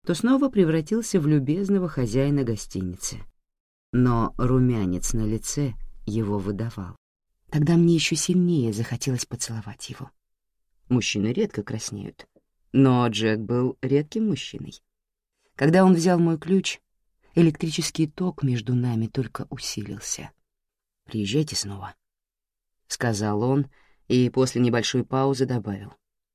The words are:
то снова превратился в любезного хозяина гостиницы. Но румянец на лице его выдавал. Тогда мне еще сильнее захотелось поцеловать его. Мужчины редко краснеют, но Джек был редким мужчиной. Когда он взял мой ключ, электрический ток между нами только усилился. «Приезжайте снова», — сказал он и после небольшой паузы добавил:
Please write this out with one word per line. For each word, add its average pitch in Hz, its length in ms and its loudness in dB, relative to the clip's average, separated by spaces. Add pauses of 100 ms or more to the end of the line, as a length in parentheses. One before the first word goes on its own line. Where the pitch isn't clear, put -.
то 175 80 0
снова 269 360 2
превратился 185 720 2
в 147 60 0
любезного 165 640 0
хозяина 135 540 0
гостиницы. 95 720 -6 (760)
Но 123 460 2
румянец 120 760 2
на 110 120 0
лице 113 480 -4 (320)
его 104 320 -2
выдавал. 101 580 -6 (540)
Тогда 151 280 4
мне 170 180 6
еще 160 200 0
сильнее 175 580 2
захотелось 120 520 -4
поцеловать - 640 -10
его. - 220 -16 (760)
Мужчины 107 380 0
редко 135 360 -2
краснеют, - 640 -10 (460)
но 127 340 6
Джек 110 320 0
был 120 420 -2
редким 151 460 0
мужчиной. - 540 -8 (720)
Когда 175 300 6
он 190 80 8
взял 170 260 4
мой 165 180 2
ключ, 180 440 -2 (520)
электрический 160 760 0
ток 180 360 -6
между 123 320 0
нами 117 320 0
только - 420 -6
усилился. - 840 -10 (720)
«Приезжайте 110 500 -2
снова», — 98 400 -10 (920)
сказал 104 540 -2
он 135 260 2 (420)
и 123 200 4
после 127 320 2
небольшой 120 440 2
паузы 135 400 0
добавил: 104 480 -4 (420)